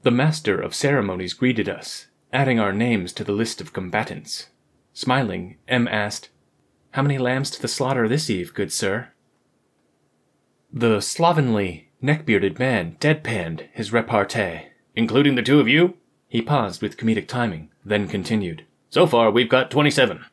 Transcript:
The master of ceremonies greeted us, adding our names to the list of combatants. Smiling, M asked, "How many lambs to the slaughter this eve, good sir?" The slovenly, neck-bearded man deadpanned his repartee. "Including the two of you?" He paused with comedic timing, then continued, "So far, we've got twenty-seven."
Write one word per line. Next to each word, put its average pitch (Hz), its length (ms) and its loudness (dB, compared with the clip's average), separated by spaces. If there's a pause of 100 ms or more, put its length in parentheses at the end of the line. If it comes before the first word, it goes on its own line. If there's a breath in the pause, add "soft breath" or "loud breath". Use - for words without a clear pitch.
The 131 80 4
master 123 500 2
of - 140 -8
ceremonies 98 600 -2
greeted 113 340 0
us, - 400 -12 (240)
adding 131 260 2
our 101 140 2
names 107 400 0
to - 100 -10
the 101 100 -4
list 113 280 -4
of 87 120 -14
combatants. 95 760 -6 (440)
Smiling, 95 640 -2 (100)
M 123 220 2
asked, 104 400 -4 (640)
"How 139 120 -2
many 143 140 2
lambs 131 360 0
to - 100 -10
the 120 60 -4
slaughter 127 400 0
this 147 200 0
eve, 90 260 -4
good 98 160 -4
sir?" 107 420 -4 (1600)
The 113 280 2
slovenly, 120 880 0 (140)
neck-bearded 110 560 0
man 110 420 -2
deadpanned 110 720 -2
his 107 200 -8
repartee. 104 760 0 (280)
"Including 123 420 4
the 120 60 0
two 139 160 4
of 117 100 4
you?" 165 280 4 (320)
He 113 140 -2
paused 113 400 -2
with 104 160 -6
comedic 110 280 0
timing, 95 440 -6 (140)
then 104 220 -2
continued, 92 600 -4 (240)
"So 165 160 6
far, 117 240 6
we've 117 180 2
got 127 220 2
twenty-seven." 127 640 2